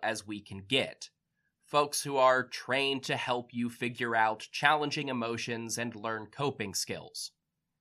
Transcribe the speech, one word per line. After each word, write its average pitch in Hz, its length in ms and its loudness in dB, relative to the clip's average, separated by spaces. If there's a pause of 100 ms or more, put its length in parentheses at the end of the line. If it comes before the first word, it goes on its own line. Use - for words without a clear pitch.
as 107 240 -4
we 104 140 -8
can 98 260 -12
get. 113 440 -2 (560)
Folks 147 360 2
who 143 140 -2
are 127 260 8
trained 135 640 0
to 143 120 0
help 120 380 -2
you 120 160 -2
figure 120 440 -2
out 110 380 4
challenging 147 560 2
emotions 117 720 -4
and 117 160 -4
learn 110 320 -4
coping 104 480 -4
skills. - 580 -8 (480)